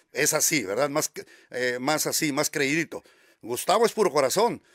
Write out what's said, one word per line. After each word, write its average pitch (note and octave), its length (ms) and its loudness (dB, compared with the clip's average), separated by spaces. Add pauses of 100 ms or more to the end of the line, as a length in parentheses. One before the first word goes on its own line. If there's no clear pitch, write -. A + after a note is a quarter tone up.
(120)
es D3 220 0
así, D3+ 320 2
¿verdad? A2+ 240 0
Más D3+ 180 -2
que, - 180 -12 (260)
eh, B2 280 -2
más D3 260 -2
así, D3 280 -2
más C#3+ 160 0
creidito. C#3+ 520 -2 (400)
Gustavo F3 440 2
es - 80 2
puro F#3+ 180 2
corazón. D3 500 2 (140)